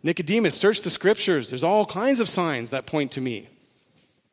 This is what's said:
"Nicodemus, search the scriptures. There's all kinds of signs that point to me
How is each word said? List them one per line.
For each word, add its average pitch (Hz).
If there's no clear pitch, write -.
"Nicodemus, 175
search 208
the 180
scriptures. 185
There's 127
all 202
kinds 240
of 208
signs 143
that 135
point 147
to 135
me 117